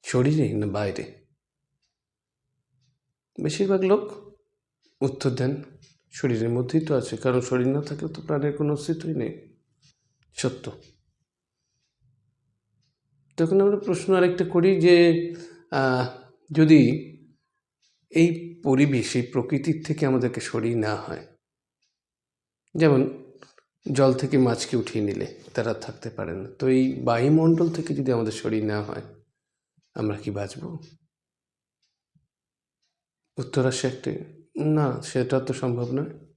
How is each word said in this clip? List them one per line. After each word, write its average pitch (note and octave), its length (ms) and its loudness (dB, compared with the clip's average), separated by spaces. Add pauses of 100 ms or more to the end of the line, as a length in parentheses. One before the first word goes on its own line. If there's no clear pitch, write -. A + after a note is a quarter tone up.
শরীরে B2+ 480 2
না G#2+ 140 -2
বাইরে?" G2 580 -6 (2250)
বেশিরভাগ F#3+ 380 0
লোক - 460 0 (720)
উত্তর C3+ 280 -2
দেন, C3 340 -2 (480)
"শরীরের A#2 380 -2
মধ্যেই B2+ 360 0
তো D3+ 100 0
আছে, A2+ 220 -4
কারণ B2+ 240 0
শরীর B2+ 260 -2
না C#3+ 140 0
থাকলে D3+ 280 -8
তো - 120 -14
প্রাণের D3 360 -4
কোনো D3 160 0
অস্তিত্বই D#3+ 400 -4
নেই।" - 460 -8 (760)
সত্য। - 460 -8 (2500)
তখন F#3 240 4
আমরা G3+ 160 4
প্রশ্ন F#3 380 0
আরেকটা F3+ 300 2
করি F3 360 2
যে, E3+ 480 6 (420)
আহ, B2+ 460 0 (340)
যদি D#3 640 6 (960)
এই E3 440 2 (100)
পরিবেশ, C3+ 520 2
এই B2 60 2
প্রকৃতির C#3 640 -2
থেকে D3+ 200 -2
আমাদেরকে B2 360 0
সরিয়ে A#2 340 -4
নেওয়া G#2+ 260 -2
হয়, - 260 -12 (1500)
যেমন D3 480 4 (680)
জল C3+ 200 6
থেকে C3+ 240 0
মাছকে B2 400 2
উঠিয়ে A2 280 -4
নিলে G2 340 -6 (140)
তারা A2+ 200 -2
থাকতে - 360 -12
পারে F#2 260 -10
না, G2 140 -12
তো - 180 -4
এই C3 360 2
বায়ুমণ্ডল D#3 680 2
থেকে D#3+ 240 -6
যদি C3+ 180 -2
আমাদের A2+ 200 0
সরিয়ে A2 320 -4
নেওয়া G#2 200 -4
হয়, G2+ 180 -10 (920)
আমরা G#2 240 -4
কি G#2 140 -10
বাঁচব? G2+ 460 -10 (2500)
উত্তর B2+ 280 -2
আসে B2+ 220 -2
একটাই, - 300 -6 (400)
"না, D3+ 440 0
সেটা B2+ 380 -2
তো C3 140 -6
সম্ভব B2 380 -4
নয়।" C#3 280 -6 (180)